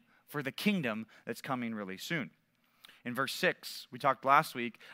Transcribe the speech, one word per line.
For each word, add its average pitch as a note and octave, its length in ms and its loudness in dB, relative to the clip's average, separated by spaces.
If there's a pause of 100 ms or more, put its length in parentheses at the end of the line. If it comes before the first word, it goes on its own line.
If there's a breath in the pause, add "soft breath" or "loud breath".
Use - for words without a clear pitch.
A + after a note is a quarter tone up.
(280)
for D3 160 -4
the C#3 80 -4
kingdom B2+ 540 0 (200 soft breath)
that's A2+ 160 -8
coming A#2+ 320 -4
really F#2+ 240 -6
soon. D#3 340 -4 (760 soft breath)
In B2 80 -6
verse B2+ 200 -2
six, - 580 -2
we B2+ 80 -10
talked C3 260 2
last C#3+ 300 6
week A#2+ 240 -4 (140 loud breath)